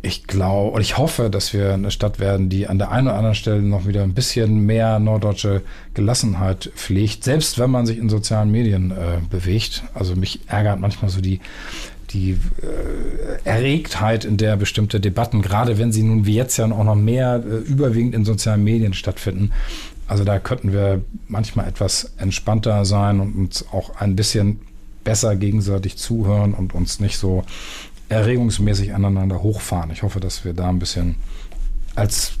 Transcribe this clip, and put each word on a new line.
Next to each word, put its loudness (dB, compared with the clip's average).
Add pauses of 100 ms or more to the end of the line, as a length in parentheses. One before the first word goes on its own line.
ich -6
glaub, 0
und 2
ich 0
hoffe, 2
dass -2
wir 2
eine 0
Stadt -2
werden, 2
die 0
an 0
der 0
einen 2
oder 2
anderen 2
Stelle 2
noch 2
wieder 2
ein 2
bisschen 2
mehr 4
norddeutsche 2 (320)
Gelassenheit 0
pflegt, -2
selbst 0
wenn 4
man 2
sich -2
in 0
sozialen 2
Medien, 2
äh, -2 (120)
bewegt. -2 (100)
Also -2
mich -2
ärgert 0
manchmal 0
so -2
die, 0 (680)
die, 0
äh, -2
Erregtheit, 0
in 0
der 2
bestimmte 0
Debatten, 0
gerade 2
wenn 2
sie 2
nun 4
wie 4
jetzt 0
ja 2
auch 2
noch 4
mehr, 4
äh, -4
überwiegend 2
in 2
sozialen 2
Medien 2
stattfinden. -2 (560)
Also 0
da 2
könnten -2
wir 2 (260)
manchmal -2
etwas -4
entspannter 0
sein 2
und -2
uns -2
auch -6
ein 2
bisschen 2 (440)
besser 0
gegenseitig 0
zuhören 2
und -2
uns 0
nicht 0
so 2 (640)
erregungsmäßig 2
aneinander 2
hochfahren. -2
Ich -8
hoffe, -2
dass -6
wir -4
da -2
ein 2
bisschen -2 (800)
als -2